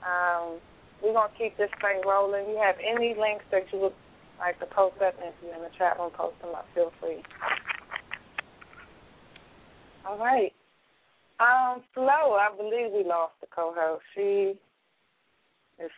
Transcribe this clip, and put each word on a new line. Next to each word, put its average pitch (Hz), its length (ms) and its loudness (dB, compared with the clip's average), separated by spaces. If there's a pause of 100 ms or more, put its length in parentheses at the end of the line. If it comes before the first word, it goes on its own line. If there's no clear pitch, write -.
Um, 175 540 -2 (420)
we're 220 120 0
gonna 214 240 4
keep 226 200 -4
this 202 120 0 (120)
thing 196 240 0
rolling. 202 440 2
You 214 140 -2
have 190 140 4
any 233 400 -2
links 214 340 -2
that 190 200 2
you 196 80 -4
would 190 140 0 (460)
like 180 200 -4
to - 60 -6
post 196 360 0
up, 185 160 2
and 175 120 -12
if 165 120 -18
you're 170 140 -14
in 165 60 -14
the 170 160 -12
chat 180 220 0
room, 175 160 -6
post 170 260 -8
them 170 140 -12
up. 156 180 -12
Feel 170 260 0
free. 165 220 -8 (2750)
All 202 100 -8
right. 233 360 2 (840)
Um, 247 440 4 (100)
Flo, 269 440 4
I 202 180 4
believe 220 380 -2
we 202 100 2
lost 170 380 0
the - 60 -18
co-host. 165 560 -2 (120)
She 196 380 0 (1300)
is 165 140 -10